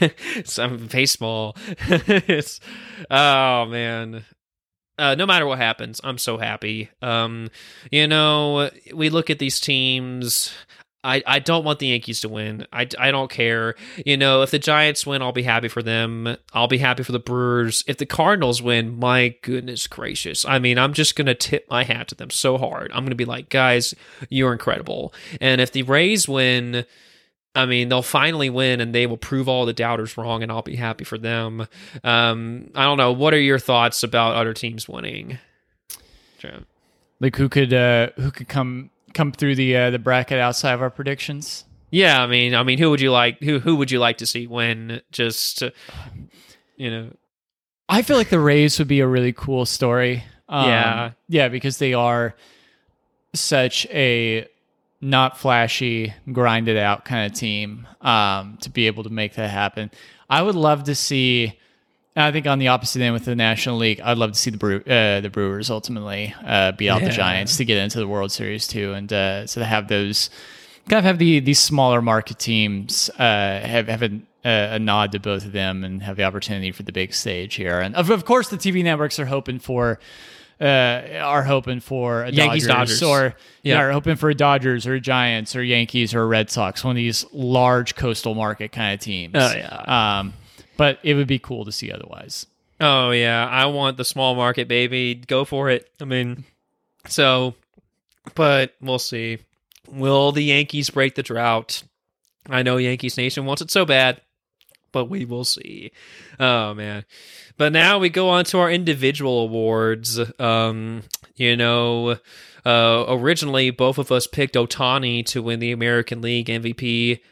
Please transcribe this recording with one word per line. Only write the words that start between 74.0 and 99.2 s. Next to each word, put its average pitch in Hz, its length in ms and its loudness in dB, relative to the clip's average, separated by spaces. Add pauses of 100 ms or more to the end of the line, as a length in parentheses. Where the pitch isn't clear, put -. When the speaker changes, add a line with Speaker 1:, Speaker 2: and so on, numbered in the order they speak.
Speaker 2:
a, 110 80 0 (360)
a, 110 300 0
a - 20 -2
nod 104 340 0
to 101 80 -6
both 101 240 -4
of 98 80 -12
them 95 320 -4
and 95 180 -8
have 98 140 -10
the 101 80 0
opportunity 95 480 -4
for 98 120 -12
the 95 80 -12
big 92 200 -4
stage 95 440 -6
here. 90 240 -2
And 98 160 -4
of, 175 120 0
of 202 160 2
course, 247 240 2
the 202 80 -8
T 196 140 -2
V 180 120 0
networks 151 360 -2
are 143 80 -4
hoping 131 320 -4
for, 120 420 -2 (580)
uh, 151 60 -6
are 139 800 2
hoping 131 380 0
for 120 420 -4
a 123 80 -6
Speaker 1:
Yankees, 147 360 4
Speaker 2:
Dodgers 123 340 2
Speaker 1:
Dodgers. - 20 0
Speaker 2:
or 139 340 4 (260)
Speaker 1:
Yeah. 139 120 2
Speaker 2:
yeah, 147 80 4
are 135 100 2
hoping 147 240 0
for 156 140 2
a 147 40 4
Dodgers 131 520 2
or 131 80 -2
a 131 60 -2
Giants 120 540 0
or 123 80 -4
Yankees 120 520 2
or 117 80 2
a 113 40 2
Red 110 240 2
Sox, 98 320 -2
one 127 100 0
of 123 40 0
these 117 340 -2
large 123 640 2
coastal 113 400 -4
market 107 380 -4
kind 104 220 -2
of 101 60 -10
teams. 90 340 -8
Speaker 1:
Oh, 131 200 4
yeah. 107 640 0
Speaker 2:
Um, 98 120 -6 (460)
but 143 240 2
it 147 120 2
would 143 120 2
be 135 120 0
cool 113 280 -10
to 107 60 -12
see 107 200 -10
otherwise. - 540 -14 (340)
Speaker 1:
Oh, 135 300 4
yeah. 120 360 2
I 131 200 2
want 139 320 0
the 123 60 -4
small 131 300 0
market, 123 320 0
baby. 123 500 0
Go 131 280 -2
for 139 240 -2
it. 123 220 0 (100)
I 147 40 -10
mean, 127 400 -4 (600)
so, 131 480 2 (800)
but 139 460 2
we'll 131 180 -4
see. 113 400 -6 (500)